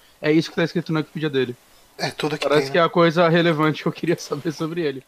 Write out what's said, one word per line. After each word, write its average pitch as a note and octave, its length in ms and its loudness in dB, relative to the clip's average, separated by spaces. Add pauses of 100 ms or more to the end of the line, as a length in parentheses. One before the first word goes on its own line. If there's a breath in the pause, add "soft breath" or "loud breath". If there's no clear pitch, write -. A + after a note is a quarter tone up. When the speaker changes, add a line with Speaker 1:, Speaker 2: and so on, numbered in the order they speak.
(200 soft breath)
Speaker 1:
É D3+ 100 0
isso D#3 200 2
que - 60 -20
tá F3 80 2
escrito E3 280 -4
na D#3 80 0
Wikipedia D3+ 300 -6
dele. B2+ 260 -2 (400)
Speaker 2:
É, - 140 -4
tudo D3+ 260 -4
que - 100 -4
Speaker 1:
Parece C#3+ 180 4
Speaker 2:
tem, C3+ 80 -8
Speaker 1:
que E3 60 0
Speaker 2:
né? E3+ 40 6
Speaker 1:
é E3 40 4
a D#3+ 40 0
coisa E3+ 380 4
relevante D#3+ 540 2
que - 60 -2
eu C#3 40 0
queria E3 260 -4
saber D3+ 340 -6
sobre E3 300 -6
ele. C3+ 260 -4